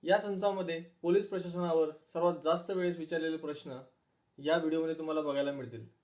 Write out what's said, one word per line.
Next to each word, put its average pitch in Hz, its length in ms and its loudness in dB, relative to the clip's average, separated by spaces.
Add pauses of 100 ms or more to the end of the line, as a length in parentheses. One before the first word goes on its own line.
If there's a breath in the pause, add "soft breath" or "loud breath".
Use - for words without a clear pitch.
या 180 160 6
संचामध्ये 190 640 -2 (180)
पोलीस 196 260 4
प्रशासनावर 170 640 0
सर्वात 170 440 0 (100)
जास्त 170 260 2
वेळेस 180 280 0
विचारलेले 160 380 -2
प्रश्न 147 440 -8 (580)
या 151 180 2
व्हिडिओमध्ये 160 420 0
तुम्हाला 156 220 -2
बघायला 143 320 0
मिळतील. 117 340 -10 (180)